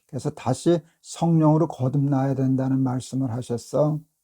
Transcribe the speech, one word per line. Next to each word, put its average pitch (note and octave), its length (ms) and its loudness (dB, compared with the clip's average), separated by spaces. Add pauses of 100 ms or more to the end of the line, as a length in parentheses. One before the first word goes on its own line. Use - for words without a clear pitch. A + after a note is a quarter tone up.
그래서 D3 220 -6
다시 E3 500 0 (220)
성령으로 D#3+ 680 2
거듭나야 C3+ 680 0
된다는 C3 460 0
말씀을 C3 520 -2
하셨어. C#3 680 -2 (240)